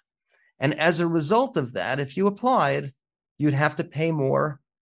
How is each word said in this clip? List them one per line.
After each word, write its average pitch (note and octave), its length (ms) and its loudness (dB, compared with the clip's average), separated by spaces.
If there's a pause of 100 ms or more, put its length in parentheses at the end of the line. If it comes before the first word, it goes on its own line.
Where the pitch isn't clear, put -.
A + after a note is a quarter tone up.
(580)
And C#3 220 0
as D#3+ 220 2
a F3 60 0
result E3+ 500 0
of B2+ 160 -4
that, A2 260 -2
if C3+ 160 -6
you G3 120 2
applied, E3+ 640 0 (460)
you'd D3 160 2
have D3+ 220 2
to E3 80 -4
pay D#3+ 280 -4
more, C#3 500 0 (200)